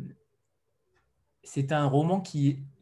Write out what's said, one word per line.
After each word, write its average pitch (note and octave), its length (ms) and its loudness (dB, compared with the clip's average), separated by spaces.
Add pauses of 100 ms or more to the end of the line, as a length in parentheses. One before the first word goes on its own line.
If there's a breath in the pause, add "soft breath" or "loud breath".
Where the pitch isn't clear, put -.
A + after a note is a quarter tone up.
(1400)
c'est C#3 280 -4
un D3 140 2
roman D#3 360 2
qui, C#3+ 380 0 (220)